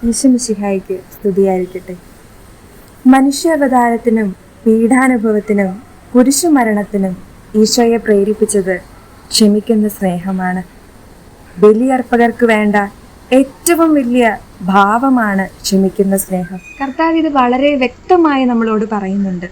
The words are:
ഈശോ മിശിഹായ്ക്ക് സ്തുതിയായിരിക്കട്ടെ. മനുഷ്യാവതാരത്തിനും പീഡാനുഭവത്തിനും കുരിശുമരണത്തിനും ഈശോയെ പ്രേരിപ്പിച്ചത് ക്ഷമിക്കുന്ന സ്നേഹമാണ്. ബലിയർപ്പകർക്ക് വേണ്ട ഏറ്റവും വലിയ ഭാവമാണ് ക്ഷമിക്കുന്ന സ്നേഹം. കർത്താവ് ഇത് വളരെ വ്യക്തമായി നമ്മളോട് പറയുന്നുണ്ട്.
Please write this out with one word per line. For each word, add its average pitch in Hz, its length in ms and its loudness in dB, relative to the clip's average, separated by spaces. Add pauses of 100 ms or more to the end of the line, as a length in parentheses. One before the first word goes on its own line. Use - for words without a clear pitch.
ഈശോ 233 240 0
മിശിഹായ്ക്ക് 202 640 -2
സ്തുതിയായിരിക്കട്ടെ. 185 1000 -4 (1080)
മനുഷ്യാവതാരത്തിനും 254 1300 2 (300)
പീഡാനുഭവത്തിനും 220 1160 0 (320)
കുരിശുമരണത്തിനും 226 1000 0 (380)
ഈശോയെ 233 420 2
പ്രേരിപ്പിച്ചത് 202 840 -2 (500)
ക്ഷമിക്കുന്ന 214 580 0
സ്നേഹമാണ്. 185 760 -4 (1000)
ബലിയർപ്പകർക്ക് 233 840 2
വേണ്ട 214 300 2 (560)
ഏറ്റവും 311 600 0
വലിയ 240 420 0 (260)
ഭാവമാണ് 202 880 0 (140)
ക്ഷമിക്കുന്ന 196 540 0
സ്നേഹം. 185 420 -6 (220)
കർത്താവ് 320 360 -4
ഇത് 320 120 -2
വളരെ 269 480 0
വ്യക്തമായി 277 680 0
നമ്മളോട് 226 480 -2
പറയുന്നുണ്ട്. 190 600 -6